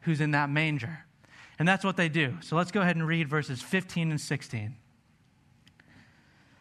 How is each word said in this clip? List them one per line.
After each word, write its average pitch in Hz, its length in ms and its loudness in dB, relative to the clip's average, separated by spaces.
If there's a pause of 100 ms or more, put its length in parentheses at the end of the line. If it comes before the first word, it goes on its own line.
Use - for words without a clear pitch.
who's 156 180 0
in 151 120 2
that 147 180 2
manger." 151 560 -2 (520)
And 156 80 2
that's 190 180 2
what 190 120 2
they 170 140 2
do. 147 320 0
So - 140 -2
let's 180 140 2
go 208 120 0
ahead 175 140 4
and 160 100 0
read 165 220 0
verses 139 340 -2
fifteen 180 480 -2
and 151 100 -2
sixteen. 117 560 -6 (1800)